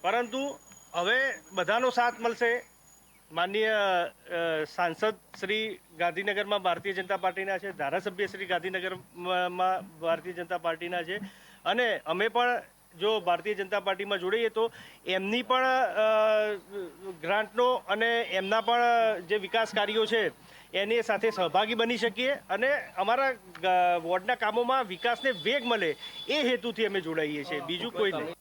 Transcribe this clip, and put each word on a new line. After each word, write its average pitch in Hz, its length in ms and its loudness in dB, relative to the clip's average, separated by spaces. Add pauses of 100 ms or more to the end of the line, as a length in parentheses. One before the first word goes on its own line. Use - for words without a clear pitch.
પરંતુ 247 560 0 (360)
હવે 180 220 2 (380)
બધાનો 208 360 2
સાથ 240 300 2
મળશે. 233 580 0 (540)
માનનીય, 196 400 0
અ, 175 920 0 (120)
સાંસદ 180 400 0 (240)
શ્રી 214 400 -4 (180)
ગાંધીનગરમાં 196 680 0
ભારતીય 180 300 0
જનતા 190 240 -2
પાર્ટીના 190 400 -2
છે, 196 140 -6
ધારાસભ્ય 180 560 -4
શ્રી 190 180 -8
ગાંધીનગરમાં 180 1500 -2
ભારતીય 165 340 -2
જનતા 175 240 -6
પાર્ટીના 170 460 -2
છે 180 140 -6 (480)
અને 208 400 2
અમે 180 220 0
પણ 240 340 2 (380)
જો 208 200 2
ભારતીય 175 340 0
જનતા 196 260 -2
પાર્ટીમાં 196 400 -2
જોડાઈએ 220 300 0
તો 226 220 0 (340)
એમની 196 360 0
પણ, 254 220 2
અ, 247 420 2 (1160)
ગ્રાન્ટનો 214 520 2
અને 233 480 0
એમના 196 400 0
પણ 233 200 2 (460)
જે 208 100 2
વિકાસ 214 380 0
કાર્યો 214 300 2
છે 214 260 0 (420)
એની 208 280 0
સાથે 220 280 0
સહભાગી 196 460 0
બની 233 220 0
શકીએ 226 360 -2
અને 220 360 -2 (280)
અમારા 254 340 2
ગ-, 180 680 2
વોર્ડના 185 340 0
કામોમાં 240 480 0
વિકાસને 233 480 -2
વેગ 226 340 -2
મળે 196 300 0 (320)
એ 285 160 0
હેતુથી 233 420 0
અમે 196 160 -2
જોડાઈએ 156 420 -2
છીએ, 147 160 -6
બીજું 175 320 -4
કોઈ 196 200 0
નહીં. 160 300 -4